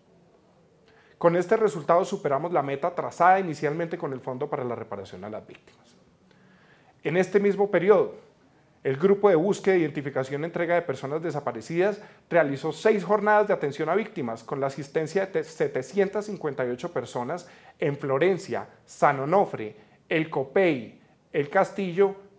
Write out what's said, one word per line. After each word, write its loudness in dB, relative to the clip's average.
Con 4
este 2
resultado 2
superamos -4
la 2
meta -4
trazada 4
inicialmente -4
con -6
el -10
Fondo -6
para -6
la -6
Reparación -12
a -10
las -12
Víctimas. -20
En -2
este 2
mismo 2
periodo, 2
el -2
Grupo 6
de 6
Búsqueda, 2
Identificación -2
y -6
Entrega -2
de 0
Personas -6
Desaparecidas -4
realizó 2
seis 2
jornadas 4
de 2
atención -4
a 2
víctimas -4
con -6
la -2
asistencia -2
de -12
te-, -2
setecientas -2
cincuenta -6
y -2
ocho -6
personas -6
en -2
Florencia, 0
San 2
Onofre, 0
El -2
Copey, 0
El 0
Castillo, 2